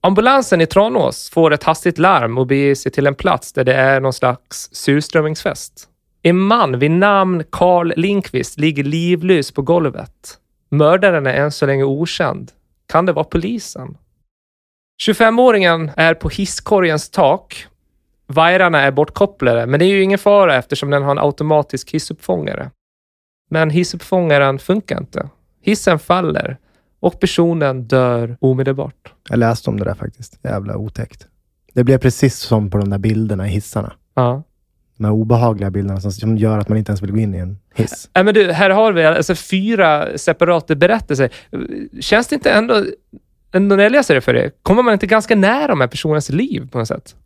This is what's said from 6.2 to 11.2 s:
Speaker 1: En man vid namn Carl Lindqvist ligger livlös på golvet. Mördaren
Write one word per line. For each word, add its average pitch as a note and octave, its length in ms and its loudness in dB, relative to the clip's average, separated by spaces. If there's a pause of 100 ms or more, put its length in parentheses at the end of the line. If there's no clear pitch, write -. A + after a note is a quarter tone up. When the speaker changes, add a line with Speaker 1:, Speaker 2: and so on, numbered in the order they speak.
Speaker 1:
En F3 180 2
man G3 400 0
vid D3 120 2
namn F#3 600 2
Carl F3 440 2
Lindqvist E3+ 640 -4
ligger D3 240 -2
livlös E3 680 0
på C#3 100 -6
golvet. - 760 -4 (320)
Mördaren D#3 580 2